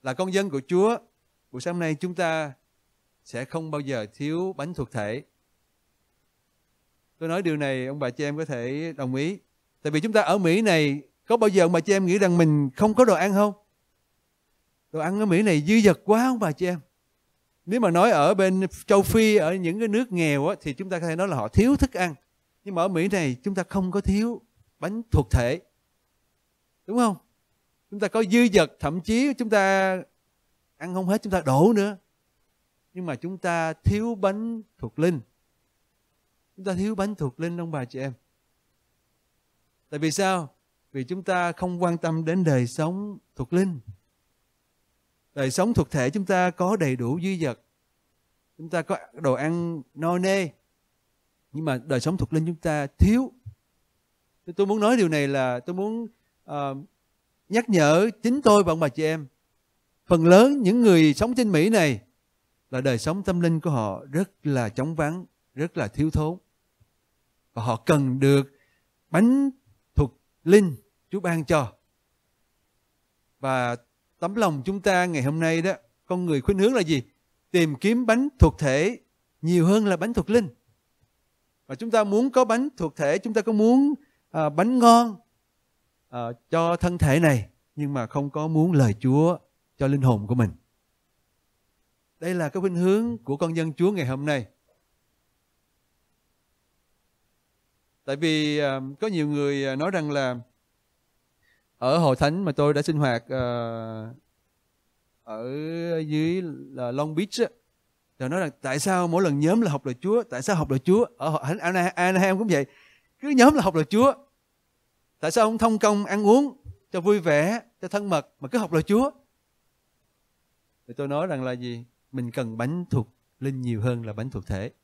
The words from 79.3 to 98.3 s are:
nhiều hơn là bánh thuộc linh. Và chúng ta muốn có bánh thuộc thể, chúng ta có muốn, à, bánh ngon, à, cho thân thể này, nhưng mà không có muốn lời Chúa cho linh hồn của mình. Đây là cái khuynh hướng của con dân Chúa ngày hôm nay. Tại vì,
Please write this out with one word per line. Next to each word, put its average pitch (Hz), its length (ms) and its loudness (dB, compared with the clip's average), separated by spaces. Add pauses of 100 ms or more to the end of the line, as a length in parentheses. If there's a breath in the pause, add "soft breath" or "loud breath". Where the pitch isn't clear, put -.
nhiều 165 240 2
hơn 202 220 2
là 185 100 0
bánh 208 160 -4
thuộc 185 160 -2
linh. 214 200 2 (1200)
Và 135 80 -10
chúng 226 160 -6
ta 220 120 4
muốn 220 280 2
có 254 140 4
bánh 240 320 0
thuộc 160 180 -6
thể, 151 220 0
chúng 220 160 -6
ta 208 80 2
có 226 100 -2
muốn, 247 420 4 (380 soft breath)
à, 156 180 0
bánh 214 300 2
ngon, 233 360 6 (920)
à, 123 120 -10 (280)
cho 170 260 0
thân 175 220 -2
thể 151 220 2
này, 139 300 2 (260)
nhưng 143 180 -6
mà 120 140 -4
không 143 220 -6
có 151 180 -6
muốn 160 240 2
lời 123 280 4
Chúa 151 380 2 (400)
cho 135 100 -2
linh 139 140 0
hồn 110 260 2
của 123 80 -2
mình. 113 140 2 (1700)
Đây 175 140 -6
là 160 160 -2
cái 185 120 -6
khuynh 185 140 -2
hướng 214 420 0
của 143 200 -6
con 165 180 -4
dân 160 180 -2
Chúa 180 180 0
ngày 170 140 -4
hôm 135 200 -6
nay. 139 220 -2 (3500)
Tại 139 100 -6
vì, 151 440 0